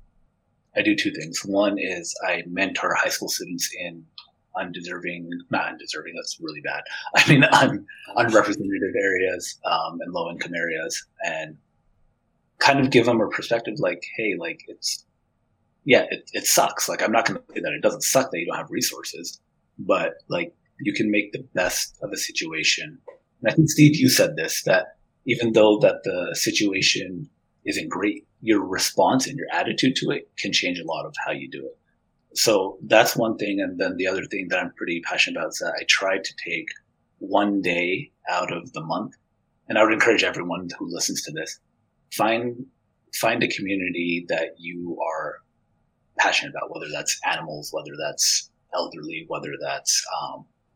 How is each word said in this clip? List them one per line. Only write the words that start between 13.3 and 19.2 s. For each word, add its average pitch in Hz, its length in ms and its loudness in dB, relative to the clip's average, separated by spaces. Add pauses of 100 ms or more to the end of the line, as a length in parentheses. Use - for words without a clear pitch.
like, 90 240 -2 (140)
"Hey, 107 200 -2
like, 82 300 -8
it's, - 380 -10 (800)
yeah, 110 260 6
it, - 220 -8
it - 140 -4
sucks. - 420 2
Like, 87 140 -2
I'm 101 100 2
not 113 140 4
gonna 98 140 -4 (140)
say 87 60 -6
that 80 120 -4
it - 100 -8
doesn't 107 200 2
suck - 280 2
that - 80 -6
you - 80 -4
don't - 100 -4
have - 140 -8
resources, - 720 -6 (380)